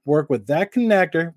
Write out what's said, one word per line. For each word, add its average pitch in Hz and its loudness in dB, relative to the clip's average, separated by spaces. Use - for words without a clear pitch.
work 147 0
with 113 -2
that 170 -2
connector, 180 0